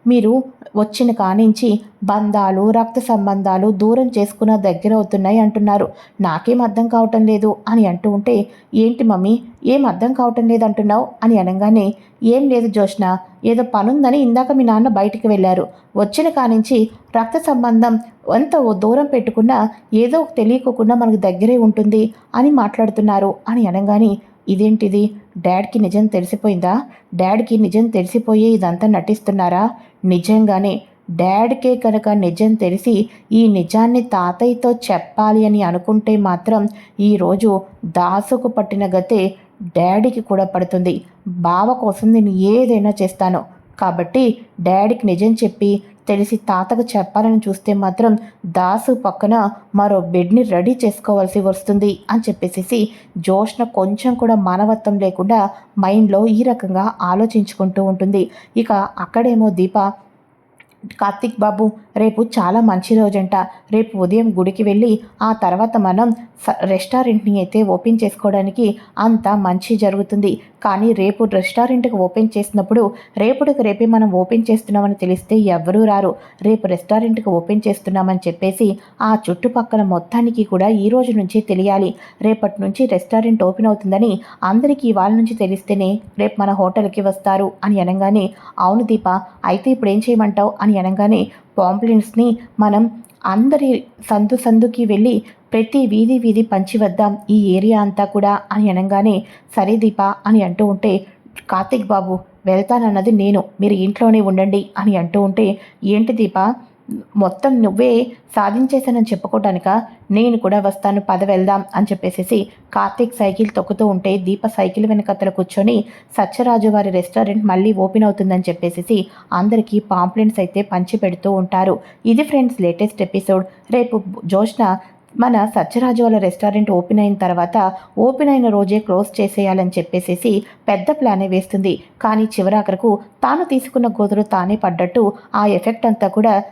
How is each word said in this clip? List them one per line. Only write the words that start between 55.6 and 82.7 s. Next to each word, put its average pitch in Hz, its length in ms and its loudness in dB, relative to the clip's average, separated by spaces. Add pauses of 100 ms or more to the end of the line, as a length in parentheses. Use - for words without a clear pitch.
మైండ్లో 202 460 2
ఈ 220 160 2
రకంగా 208 500 -2 (100)
ఆలోచించుకుంటూ 196 840 -2
ఉంటుంది. 190 460 0 (260)
ఇక 226 160 0
అక్కడేమో 220 800 0
దీప, 185 280 0 (1200)
"కార్తీక్ 208 400 -4
బాబు, 214 300 0 (260)
రేపు 220 260 0
చాలా 214 380 0
మంచి 220 380 2
రోజంట, 202 380 0 (360)
రేపు 220 260 -2
ఉదయం 214 320 0
గుడికి 190 320 -2
వెళ్ళి 214 360 2 (240)
ఆ 220 100 0
తర్వాత 220 440 0
మనం 208 360 2
స-, - 500 -6
రెస్టారెంట్ని 208 760 0
అయితే 196 240 0
ఓపెన్ 208 420 0
చేసుకోవడానికి 202 720 -2 (220)
అంత 220 300 0
మంచి 196 480 0
జరుగుతుంది. 202 640 0 (240)
కానీ 208 280 2
రేపు 202 320 0
రెస్టారెంట్కి 233 720 0
ఓపెన్ 190 320 0 (100)
చేసినప్పుడు 208 540 0 (240)
రేపటికి 269 460 0
రేపే 214 240 0
మనం 220 240 4
ఓపెన్ 185 400 0
చేస్తున్నామని 202 440 0
తెలిస్తే 185 440 -2
ఎవ్వరూ 190 460 2
రారు. 196 300 2 (280)
రేపు 214 240 2
రెస్టారెంట్కి 214 640 -2
ఓపెన్ 180 400 0
చేస్తున్నామని 190 500 -2 (100)
చెప్పేసి 190 500 -2 (240)
ఆ 220 160 0 (120)
చుట్టుపక్కల 233 520 -2
మొత్తానికి 220 640 -2
కూడా 190 240 0
ఈ 208 200 0
రోజు 247 240 0
నుంచే 208 280 0
తెలియాలి. 196 540 -2 (280)
రేపటి 214 400 -2
నుంచి 202 240 -2